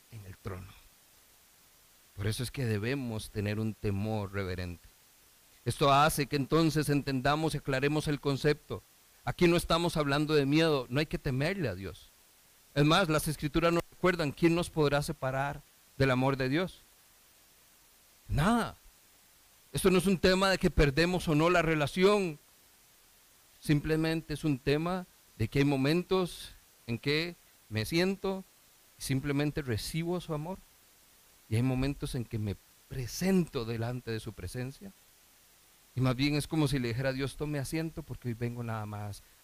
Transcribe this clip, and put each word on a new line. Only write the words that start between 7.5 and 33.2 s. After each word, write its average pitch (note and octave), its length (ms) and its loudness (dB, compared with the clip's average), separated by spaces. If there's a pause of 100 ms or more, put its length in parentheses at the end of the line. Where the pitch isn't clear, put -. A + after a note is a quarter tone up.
y D3+ 40 -4
aclaremos C#3+ 500 0
el D3 140 -2
concepto. C#3+ 600 0 (440)
Aquí D3 220 2
no E3+ 80 6
estamos E3+ 400 0
hablando D3 380 2
de C#3+ 120 6
miedo, D3 440 4
no B2+ 100 0
hay D#3 60 0
que - 120 -6
temerle D3 520 -2
a F#2 60 -6
Dios. F#2 360 -12 (640)
Es D3 80 4
más, E3 240 4
las D#3 220 2
Escrituras E3 420 0
nos E3+ 180 2
recuerdan, E3+ 440 0
"¿Quién E3+ 200 4
nos E3+ 160 0
podrá C#3+ 320 2
separar C#3+ 600 -4 (360)
del C3+ 140 2
amor C3 240 2
de C3 140 -2
Dios?". E3 340 -2 (1400)
Nada. E3 480 2 (960)
Esto - 180 2
no F3+ 100 6
es F3+ 80 0
un G3 100 4
tema F#3+ 320 2
de F#3 80 2
que F#3 120 2
perdemos D#3+ 600 2
o D3+ 60 4
no D#3+ 140 6
la F3 120 6
relación. E3 760 2 (1200)
Simplemente D#3 720 0
es C#3+ 100 -8
un D3 160 0
tema E3+ 460 -2 (320)
de A2 100 0
que - 120 0
hay C#3 60 6
momentos D#3+ 880 0 (320)
en A#2 140 -4
que D#3+ 380 -4 (320)
me G#2+ 160 -4
siento F#3+ 580 0 (560)
y - 40 -12
simplemente C#3+ 580 -2
recibo D#3+ 580 -4
su D#3+ 140 -8
amor. D#3+ 240 -8 (920)
Y A2 60 -2
hay A#2+ 80 2
momentos C3+ 520 -2
en A#2+ 100 -4
que A2+ 140 -8
me G#2 180 -4 (320)
presento D3+ 760 -2